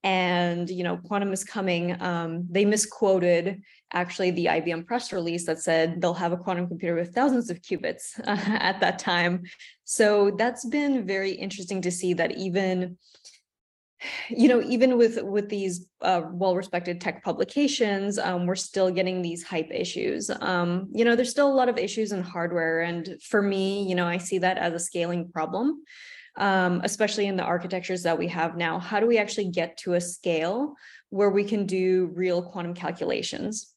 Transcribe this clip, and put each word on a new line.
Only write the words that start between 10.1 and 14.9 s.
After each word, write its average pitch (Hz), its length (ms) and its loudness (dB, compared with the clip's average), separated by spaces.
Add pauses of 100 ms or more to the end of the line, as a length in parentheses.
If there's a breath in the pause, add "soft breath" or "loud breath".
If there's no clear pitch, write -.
that's 233 340 -2
been 269 420 0
very 196 260 -2
interesting 190 500 -6
to 180 80 0
see 180 240 0
that 165 240 0
even 185 580 -2 (1300 loud breath)
you 240 200 6
know, 247 140 6
even 254 340 4